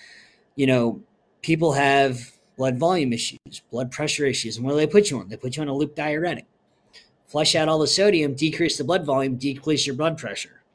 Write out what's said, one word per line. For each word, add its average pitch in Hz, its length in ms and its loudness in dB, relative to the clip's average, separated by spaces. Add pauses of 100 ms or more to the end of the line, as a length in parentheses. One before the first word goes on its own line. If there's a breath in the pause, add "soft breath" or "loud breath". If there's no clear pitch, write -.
(560 loud breath)
you 139 120 2
know, 120 320 2 (420)
people 160 320 2
have 139 600 2 (240)
blood 131 220 -2
volume 156 340 2
issues, - 560 -8
blood 131 220 -6
pressure 151 340 -2
issues. 113 320 -2
And 120 80 -6
what 139 60 -2
do 147 60 2
they 156 100 4
put 208 240 4
you 123 80 -4
on? 92 100 -12
They 107 80 -12
put 127 180 -8
you 156 60 -6
on 147 60 -4
a 139 80 -4
loop 151 180 -2
diuretic. 151 540 -4 (800 soft breath)
Flush 151 260 0
out 156 160 2
all 160 80 2
the 156 80 2
sodium, 170 480 2
decrease 156 460 0
the 143 40 -6
blood 165 220 0
volume, 135 300 0
decrease 139 500 -2
your 135 100 -6
blood 156 220 0
pressure. - 460 -12 (120)